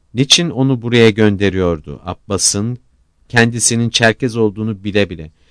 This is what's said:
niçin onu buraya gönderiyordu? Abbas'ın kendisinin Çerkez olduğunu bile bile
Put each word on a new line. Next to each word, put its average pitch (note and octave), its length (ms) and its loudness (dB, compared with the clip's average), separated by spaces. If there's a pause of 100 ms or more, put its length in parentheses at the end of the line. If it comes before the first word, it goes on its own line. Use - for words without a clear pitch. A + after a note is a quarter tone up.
(140)
niçin C#3+ 360 0
onu C3 320 0
buraya A#2 280 6
gönderiyordu? F#2 960 0
Abbas'ın G2+ 720 -4 (520)
kendisinin A#2 600 0
Çerkez A2+ 460 0
olduğunu G#2+ 480 -2
bile G2+ 260 -2
bile D#2 220 -14 (200)